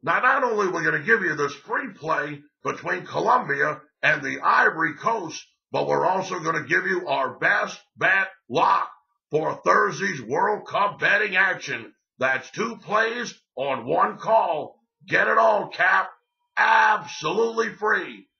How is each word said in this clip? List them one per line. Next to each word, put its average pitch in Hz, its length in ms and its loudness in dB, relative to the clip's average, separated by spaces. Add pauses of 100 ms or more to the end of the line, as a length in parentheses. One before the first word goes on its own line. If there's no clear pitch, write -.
Not 185 200 0 (180)
only 214 240 0
are 180 60 -2
we 165 100 -4
gonna 156 220 0
give 226 160 4
you 160 160 -2
this 143 180 -2
free 254 400 -6
play 147 460 -4 (240)
between 170 420 -4
Colombia 147 720 2 (220)
and 151 180 4
the 135 220 -6
Ivory 160 520 2
Coast, 202 460 -4 (300)
but 143 160 -2
we're 147 200 2
also 185 340 0
gonna 156 260 -2
give 185 200 0
you 185 200 -2
our 135 320 -2
best 196 400 0 (180)
bet 185 300 2 (220)
lock - 420 2 (400)
for 151 340 -2
Thursday's 185 560 2
World 180 460 -2
Cup 180 320 -2
betting 190 380 0
action. 143 560 -2 (260)
That's 127 320 -2
two 220 280 -6
plays 220 540 -2 (220)
on 131 320 -4
one 185 320 0
call. 180 640 0 (260)
Get 214 220 2
it 220 100 4
all, 214 300 4
Cap, 185 420 0 (460)
absolutely 220 1200 2
free. 180 520 -4 (120)